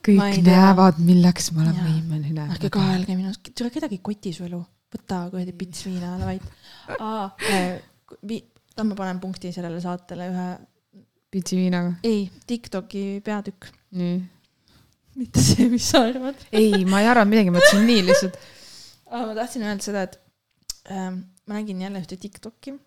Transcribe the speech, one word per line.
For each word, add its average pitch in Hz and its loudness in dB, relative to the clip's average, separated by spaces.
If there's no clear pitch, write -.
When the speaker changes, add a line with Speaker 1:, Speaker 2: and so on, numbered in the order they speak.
Speaker 1:
kõik 208 4
Speaker 2:
Ma 196 4
ei 196 0
tea. 180 8
Speaker 1:
näevad, 185 8
milleks 175 6
ma 160 0
olen 165 2
Speaker 2:
Jaa. 170 -2
Speaker 1:
võimeline. 156 -2
Speaker 2:
Ärge 185 -4
kaelge 190 0
minust. 190 -8
Tule, 240 -6
kedagi 294 -6
ei 185 -12
koti 208 -8
su 185 -14
elu. 175 -10
Võta - -10
kuradi 180 -8
pits 180 -12
viina, 180 -8
ole 185 -6
vait. 190 -8
Aa, 214 -8
äh, 185 -2
vi-, 214 -8
ma 208 -2
panen 185 -6
punkti 185 -10
sellele 170 -8
saatele 180 -10
ühe 180 -6
Speaker 1:
Pitsi 185 -6
viinaga? 180 0
Speaker 2:
Ei, 214 -2
TikToki 202 -8
peatükk. 208 -10
Speaker 1:
Nii. 175 -4
Speaker 2:
Mitte 254 -2
see, - 2
mis 233 -2
sa 285 4
arvad. 254 -4
Speaker 1:
Ei, 214 4
ma 190 2
ei 214 4
arva 240 6
midagi, 202 4
ma 175 6
ütlesin 202 6
nii 226 4
lihtsalt. 185 2
Speaker 2:
Aa, 240 -10
ma 220 -8
tahtsin 240 -8
öelda 208 -6
seda, 202 -4
et, 185 -10
ähm, 185 -8
ma 208 -8
nägin 202 -8
jälle 190 -8
ühte 185 -14
TikToki. - -18